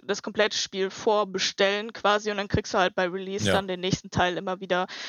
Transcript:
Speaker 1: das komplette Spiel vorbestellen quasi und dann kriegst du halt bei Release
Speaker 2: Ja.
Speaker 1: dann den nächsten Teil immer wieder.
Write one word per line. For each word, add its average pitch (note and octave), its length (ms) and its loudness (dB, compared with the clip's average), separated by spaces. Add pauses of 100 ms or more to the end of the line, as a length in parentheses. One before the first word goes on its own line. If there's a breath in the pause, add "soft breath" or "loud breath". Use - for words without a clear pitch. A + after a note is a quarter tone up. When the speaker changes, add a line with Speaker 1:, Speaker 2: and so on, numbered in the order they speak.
Speaker 1:
das G3+ 200 -4
komplette G#3+ 340 0
Spiel F#3+ 320 -2
vorbestellen G#3 1040 0
quasi G#3 380 2
und G#3 80 -4
dann G3+ 100 -4
kriegst - 240 0
du A3 60 2
halt F#3 160 4
bei F#3 120 2
Release F#3+ 400 -4
Speaker 2:
Ja. G3 60 6
Speaker 1:
dann F#3+ 160 2
den F3+ 120 -4
nächsten F#3 300 -2
Teil F3+ 280 2
immer F#3 220 -4
wieder. F3+ 260 0 (220 loud breath)